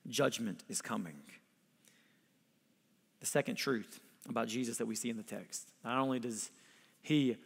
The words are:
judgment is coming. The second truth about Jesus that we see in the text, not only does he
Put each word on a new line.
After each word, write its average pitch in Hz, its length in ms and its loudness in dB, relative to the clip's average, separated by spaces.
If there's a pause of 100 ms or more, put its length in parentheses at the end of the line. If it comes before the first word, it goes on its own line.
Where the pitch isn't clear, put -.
judgment 120 600 0
is - 140 -4
coming. 85 400 -4 (2000)
The - 80 -6
second - 280 2
truth - 440 -2 (280)
about 117 200 0
Jesus 117 300 -2
that 117 100 0
we 113 80 -2
see 117 140 -2
in 113 80 -2
the 107 60 -6
text, - 480 -10 (120)
not 120 140 0
only 135 220 4
does 113 300 -2 (540)
he 139 420 4